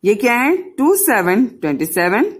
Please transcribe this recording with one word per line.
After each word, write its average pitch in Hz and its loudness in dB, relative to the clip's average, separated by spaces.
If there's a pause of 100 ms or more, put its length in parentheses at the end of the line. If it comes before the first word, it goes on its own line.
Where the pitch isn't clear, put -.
ये 202 4
क्या 240 0
है? 269 2
टू 349 0
सेवन 226 2 (160)
ट्वेंटी 151 -2
सेवन 180 0 (140)